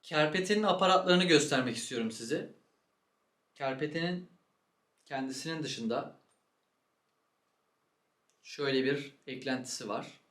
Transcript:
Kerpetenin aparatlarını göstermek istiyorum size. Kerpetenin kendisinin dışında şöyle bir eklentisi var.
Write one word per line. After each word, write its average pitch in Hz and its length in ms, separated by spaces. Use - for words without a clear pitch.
Kerpetenin 180 600
aparatlarını 185 640
göstermek 135 520
istiyorum 113 340
size. 117 460
Kerpetenin 151 720
kendisinin 139 580
dışında 117 580
şöyle 135 420
bir 139 300
eklentisi 127 600
var. - 320